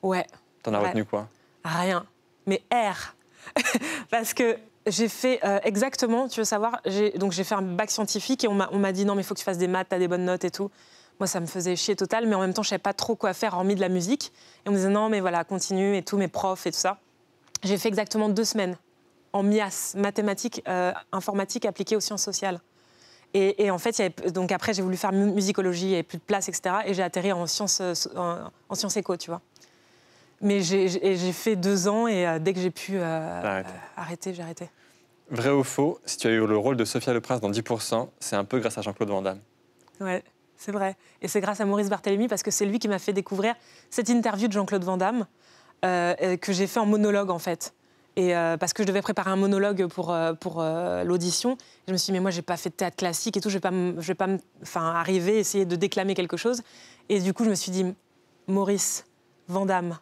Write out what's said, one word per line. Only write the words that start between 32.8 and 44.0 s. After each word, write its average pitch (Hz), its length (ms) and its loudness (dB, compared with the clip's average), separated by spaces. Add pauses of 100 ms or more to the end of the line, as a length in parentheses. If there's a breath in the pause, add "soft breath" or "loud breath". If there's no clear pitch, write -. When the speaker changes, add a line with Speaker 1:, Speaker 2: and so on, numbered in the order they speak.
Speaker 1:
euh, 160 460 -2
Speaker 2:
T'as - 100 0
arrêté. 190 180 -4
Speaker 1:
euh, - 300 -14
arrêter, 170 340 -8
j'ai 175 80 -12
arrêté. 165 260 -12 (600 soft breath)
Speaker 2:
Vrai 123 200 0
ou 143 120 6
faux, 143 420 0
si - 140 -6
tu - 80 0
as 113 40 6
eu 113 140 6
le 107 120 4
rôle 123 200 2
de 113 80 4
Sophia 123 300 -2
Leprince 120 260 0
dans 104 80 0
dix 104 140 0
pour 113 180 -2
cent, 113 380 -2
c'est - 160 -8
un 101 100 0
peu 127 140 -2
grâce 113 180 -2
à 107 60 -6
Jean-Claude 104 260 -2
Van 98 140 0
Damme. 95 160 -2 (600)
Speaker 1:
Ouais, 185 240 -4 (320)
c'est - 160 -10
vrai. 196 240 -2 (260 soft breath)
Et 208 60 -4
c'est 208 120 2
grâce 196 200 -2
à 220 40 0
Maurice 202 260 2
Barthélémy 202 360 0
parce 214 160 -2
que 214 80 -2
c'est 202 160 0
lui 214 140 0
qui 214 80 -2
m'a 202 100 0
fait 208 140 -4
découvrir 196 420 -2 (340 loud breath)
cette 233 200 -2